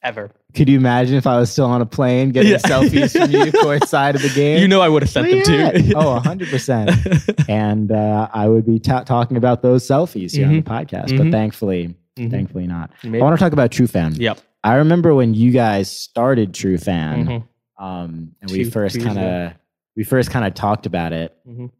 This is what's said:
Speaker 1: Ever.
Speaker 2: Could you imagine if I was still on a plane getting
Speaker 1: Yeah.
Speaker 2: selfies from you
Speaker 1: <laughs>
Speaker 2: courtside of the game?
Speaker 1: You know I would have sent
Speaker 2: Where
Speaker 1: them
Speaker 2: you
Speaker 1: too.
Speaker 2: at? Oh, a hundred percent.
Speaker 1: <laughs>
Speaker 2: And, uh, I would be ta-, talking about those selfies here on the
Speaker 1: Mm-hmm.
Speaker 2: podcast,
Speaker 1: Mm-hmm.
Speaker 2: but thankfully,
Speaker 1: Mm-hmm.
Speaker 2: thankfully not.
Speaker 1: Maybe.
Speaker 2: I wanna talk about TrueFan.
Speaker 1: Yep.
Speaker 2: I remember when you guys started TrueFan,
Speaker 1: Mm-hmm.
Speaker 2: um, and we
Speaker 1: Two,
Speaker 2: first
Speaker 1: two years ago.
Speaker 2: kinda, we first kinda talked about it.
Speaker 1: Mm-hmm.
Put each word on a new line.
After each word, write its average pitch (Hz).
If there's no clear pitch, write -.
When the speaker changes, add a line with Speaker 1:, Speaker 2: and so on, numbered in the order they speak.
Speaker 1:
Ever. 107
Speaker 2:
Could 147
you 139
imagine 127
if 131
I 123
was 123
still 143
on 123
a 117
plane 127
getting 160
Speaker 1:
Yeah. 185
Speaker 2:
selfies 240
from 349
you 403
Speaker 1:
<laughs> 427
Speaker 2:
courtside 143
of 135
the 139
game? 147
Speaker 1:
You 196
know 190
I 175
would 151
have 143
sent -
Speaker 2:
Where 381
Speaker 1:
them -
Speaker 2:
you 180
Speaker 1:
too. -
Speaker 2:
at? -
Oh, 151
a 120
hundred 170
percent. 123
Speaker 1:
<laughs> -
Speaker 2:
And, 107
uh, 107
I 107
would 113
be 113
ta-, 127
talking 120
about 120
those 127
selfies 139
here 139
on 147
the 160
Speaker 1:
Mm-hmm. 131
Speaker 2:
podcast, 101
Speaker 1:
Mm-hmm. 131
Speaker 2:
but 156
thankfully, 95
Speaker 1:
Mm-hmm. 117
Speaker 2:
thankfully 92
not. 85
Speaker 1:
Maybe. 113
Speaker 2:
I -
wanna 156
talk 170
about 135
TrueFan. 82
Speaker 1:
Yep. 90
Speaker 2:
I 110
remember 165
when 120
you 117
guys 107
started 117
TrueFan, 80
Speaker 1:
Mm-hmm. -
Speaker 2:
um, 82
and 95
we 95
Speaker 1:
Two, 117
Speaker 2:
first 104
Speaker 1:
two 120
years 117
ago. 101
Speaker 2:
kinda, 90
we 110
first 127
kinda 113
talked 104
about 85
it. 82
Speaker 1:
Mm-hmm. 123